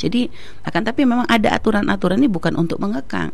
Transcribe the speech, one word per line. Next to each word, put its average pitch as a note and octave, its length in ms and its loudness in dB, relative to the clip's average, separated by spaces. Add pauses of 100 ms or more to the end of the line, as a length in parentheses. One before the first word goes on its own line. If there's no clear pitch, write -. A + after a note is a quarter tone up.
Jadi, A#3 320 0 (320)
akan - 180 -2
tapi B3 220 0
memang A#3+ 240 2
ada A3+ 240 4
aturan-aturan G3+ 640 0
ini C4+ 100 4
bukan E3+ 300 0
untuk E3 240 0
mengekang. G3 540 -4